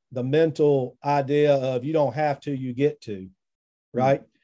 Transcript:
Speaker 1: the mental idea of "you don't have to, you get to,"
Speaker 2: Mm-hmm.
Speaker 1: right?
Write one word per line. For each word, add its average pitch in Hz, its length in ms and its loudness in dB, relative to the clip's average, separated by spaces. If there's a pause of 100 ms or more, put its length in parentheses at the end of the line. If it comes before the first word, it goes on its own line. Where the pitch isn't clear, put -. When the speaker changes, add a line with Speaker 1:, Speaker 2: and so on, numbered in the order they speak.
(120)
Speaker 1:
the 123 120 -6
mental 147 800 2
idea 143 520 2
of 127 280 -2
"you 151 80 -4
don't 147 220 0
have 147 260 -2
to, 147 160 -6
you 131 160 -6
get 143 300 0
to," 107 100 -10 (100)
Speaker 2:
Mm-hmm. - 760 -16
Speaker 1:
right? 135 240 2 (220)